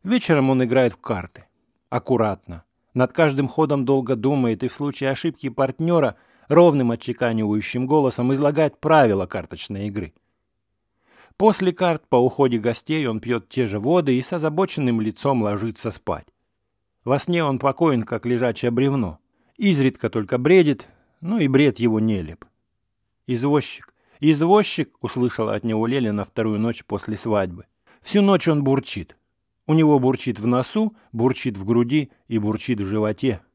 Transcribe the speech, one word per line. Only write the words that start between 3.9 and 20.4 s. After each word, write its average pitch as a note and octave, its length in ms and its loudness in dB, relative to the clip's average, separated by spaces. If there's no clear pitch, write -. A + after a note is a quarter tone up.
думает A#2+ 480 0
и B2+ 40 -4
в A#2+ 60 -6
случае C#3 380 -4
ошибки C#3 380 -6
партнера C#3 680 0
ровным D3 420 6
отчеканивающим A2+ 960 -2
голосом C3 480 2
излагает D3 460 0
правила A#2+ 480 4
карточной G2 580 -10
игры. G2 300 -8
После F#3 360 2
карт E3+ 360 -4
по - 60 2
уходе B2 420 2
гостей A#2+ 480 -4
он A2+ 140 -4
пьет A2+ 300 -6
те A#2+ 180 -2
же G2+ 120 -4
воды C#3 380 2
и C3 60 0
с - 100 -8
озабоченным D#3 680 -2
лицом A2+ 440 -2
ложится G#2+ 480 -4
спать. - 340 -8
Во C3 160 0
сне E3+ 240 -2
он C3+ 160 -2
покоен, C3+ 420 0
как A2+ 240 -8
лежачее A#2+ 460 -2
бревно. B2+ 480 -2
Изредка C#3 520 2
только A2+ 300 -2
бредит, D3+ 480 4